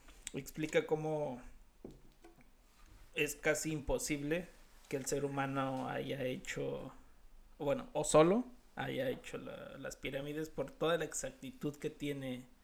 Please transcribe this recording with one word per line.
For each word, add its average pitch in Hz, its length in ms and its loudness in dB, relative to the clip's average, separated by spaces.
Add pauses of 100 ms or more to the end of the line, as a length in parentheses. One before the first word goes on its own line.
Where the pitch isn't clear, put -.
(340)
explica 156 520 0
cómo 151 540 0 (1700)
es 147 220 0
casi 156 360 2
imposible 147 760 0 (400)
que 147 80 0
el 131 100 -4
ser 143 180 2
humano 135 640 0
haya 131 360 -2
hecho, 135 680 -4 (680)
bueno, 139 340 0
o 147 120 2
solo 175 400 8 (320)
haya 131 340 0
hecho - 260 -6
la, - 400 -10
las 135 200 -8
pirámides 147 520 -4
por 139 220 -4
toda 165 260 2
la 156 80 0
exactitud 139 720 -6
que 151 140 -4
tiene, 135 580 -4 (160)